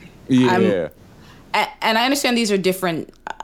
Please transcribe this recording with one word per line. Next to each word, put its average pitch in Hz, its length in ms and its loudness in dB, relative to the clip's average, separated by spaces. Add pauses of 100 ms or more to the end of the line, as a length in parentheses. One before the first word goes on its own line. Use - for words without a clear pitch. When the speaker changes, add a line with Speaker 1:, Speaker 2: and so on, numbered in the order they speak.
(280)
Speaker 1:
Yeah. 127 240 4
Speaker 2:
I'm, 180 120 2 (920)
a-, 208 140 0 (160)
and 220 140 2
I 240 60 0
understand 269 320 0
these 226 160 0
are 196 60 2
different, 180 520 -2 (320)